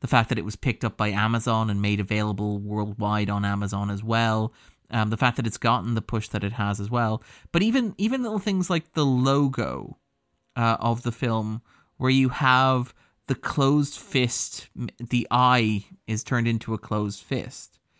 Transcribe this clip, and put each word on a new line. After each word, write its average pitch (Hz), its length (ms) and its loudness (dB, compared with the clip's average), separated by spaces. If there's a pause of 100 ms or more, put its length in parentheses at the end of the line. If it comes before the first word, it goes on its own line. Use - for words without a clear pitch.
the - 60 -6
fact 117 220 4
that 113 100 0
it 82 60 -4
was 104 120 -8
picked - 280 -2
up 113 120 -2
by 104 120 0
Amazon 110 600 0
and 101 120 0
made 104 180 2
available 104 580 -2
worldwide 104 720 -2
on 101 140 -2
Amazon 101 460 -2
as 101 120 -6
well, 113 500 0 (380)
um, 107 200 0
the 110 60 -2
fact 120 200 0
that - 100 -2
it's 98 120 -4
gotten 117 360 2
the 110 80 0
push - 260 -6
that 101 160 -4
it 101 80 -4
has 101 280 -2
as 101 100 -6
well. 113 300 0 (300)
But 170 120 2
even, 226 360 0
even 240 240 0
little 220 160 -2
things 190 320 0
like 165 220 -2
the 151 140 2
logo, 127 920 0 (580)
uh, 117 240 2
of 117 220 0
the 120 100 -4
film, 110 500 -2 (340)
where 131 140 0
you 131 180 6
have 131 680 2 (320)
the 135 80 0
closed 143 640 2
fist, - 680 -2 (100)
m-, 120 100 -4 (120)
the 123 320 -2
eye 120 520 4 (220)
is 110 160 -2
turned 120 240 0
into 113 280 -2
a 104 40 -4
closed 104 460 -4
fist, - 560 -10 (200)